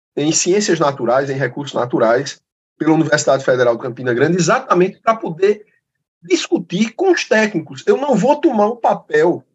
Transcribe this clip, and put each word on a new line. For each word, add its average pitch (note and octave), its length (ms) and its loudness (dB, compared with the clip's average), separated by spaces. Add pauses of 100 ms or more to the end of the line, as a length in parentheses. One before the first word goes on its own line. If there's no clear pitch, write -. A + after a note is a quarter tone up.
(160)
em D3 160 -2
ciências F3+ 480 0
naturais, C3+ 500 0
em C3+ 80 -4
recursos C3+ 360 -6
naturais, A#2+ 680 0 (380)
pela D#3 180 2
Universidade C#3+ 500 0
Federal B2 300 2
de - 80 -10
Campina B2 300 -4
Grande, D3+ 240 0
exatamente F#3 600 0
pra A3+ 160 0
poder G3 500 -2 (560)
discutir A3+ 720 -2
com F#4 160 0
os - 120 0
técnicos. G#3 640 -2
Eu G3+ 100 4
não C4+ 200 0
vou C4 260 2
tomar A3+ 240 2
o A3+ 100 -2
papel E3 800 0